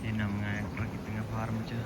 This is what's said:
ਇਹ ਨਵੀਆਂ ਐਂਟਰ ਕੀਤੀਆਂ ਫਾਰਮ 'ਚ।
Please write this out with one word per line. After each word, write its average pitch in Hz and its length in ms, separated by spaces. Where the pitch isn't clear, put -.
ਇਹ 110 100
ਨਵੀਆਂ 104 360
ਐਂਟਰ 104 360
ਕੀਤੀਆਂ 107 460
ਫਾਰਮ 113 320
'ਚ। 117 100